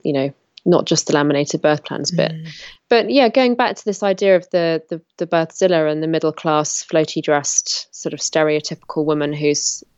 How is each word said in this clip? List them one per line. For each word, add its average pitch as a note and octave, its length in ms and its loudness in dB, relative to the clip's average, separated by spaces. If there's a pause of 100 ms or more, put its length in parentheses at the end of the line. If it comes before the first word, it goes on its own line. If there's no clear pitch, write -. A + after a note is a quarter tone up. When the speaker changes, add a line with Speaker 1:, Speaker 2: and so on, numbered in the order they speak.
Speaker 1:
you D3+ 80 0
know, C#3 200 0 (320)
not F3 220 4
just - 220 0
the D3+ 60 0
laminated D3 460 0
birth D3+ 240 2
plans C#3 280 -6
bit. E3 200 0
Speaker 2:
Mm. D#3+ 160 -12 (400)
Speaker 1:
But A3+ 220 2
yeah, B3+ 180 4
going B3 280 2
back A#3+ 200 0
to - 80 -20
this G3+ 180 -4
idea G3 340 4
of F3 140 0
the, E3 380 0
the, E3 120 -8 (180)
the F3 80 -4
birthzilla E3 640 2
and D#3 120 -2
the D#3+ 60 -2
middle D#3+ 240 0
class, D3+ 520 -2
floaty D#3+ 380 0
dressed, - 720 -2
sort - 200 -8
of D3 60 -12
stereotypical D3+ 840 -2
woman D3 280 0
who's, D3 500 -2 (160)